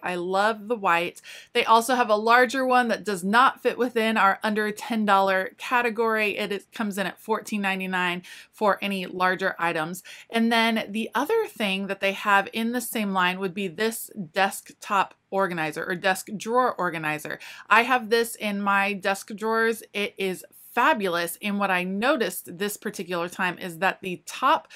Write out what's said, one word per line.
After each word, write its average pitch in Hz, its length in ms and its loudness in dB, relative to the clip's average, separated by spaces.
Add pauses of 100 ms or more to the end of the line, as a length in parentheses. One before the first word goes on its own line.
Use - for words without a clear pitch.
I 180 120 -4
love 202 540 0
the 240 80 -2
white. 175 440 0 (320)
They 240 140 2
also 226 300 4
have 247 120 2
a 214 80 4
larger 240 480 4
one 247 240 4
that 185 160 -2
does 196 200 -4
not 233 360 4
fit 240 160 0
within 220 400 0
our 196 260 4
under 214 280 0
ten 214 340 -4
dollar 196 540 4
category. 226 800 0
It 202 140 -4
is, 190 200 -8
comes 208 240 -4
in 196 100 -2
at - 140 -10
fourteen 214 400 -4
ninety-nine 185 640 -2 (300)
for 202 280 0
any 196 260 -4
larger 185 520 0
items. 170 460 -2 (260)
And 226 220 2
then 226 360 2
the 220 260 -6
other 415 320 0
thing 196 420 -4
that 196 120 -6
they 196 120 0
have 196 400 2
in 226 180 -2
the 240 100 -2
same 214 320 -2
line 185 280 0
would 190 140 -4
be 196 120 -4
this 214 440 -4 (220)
desktop - 840 -2 (160)
organizer 170 540 -2
or 185 120 -6
desk 190 400 -2
drawer 240 380 0
organizer. 156 640 -4 (280)
I 220 140 8
have 240 280 0
this 233 260 2
in 202 260 -4
my 196 300 2
desk 196 420 -4
drawers. 226 480 0 (100)
It 202 240 -4
is 185 280 -4 (280)
fabulous. 190 680 0
And 202 200 -2
what 196 100 0
I 180 140 0
noticed 196 760 -2
this 202 180 -4
particular 180 520 -6
time 180 300 -4
is 170 200 -10
that 185 240 -2
the 185 240 -8
top - 500 0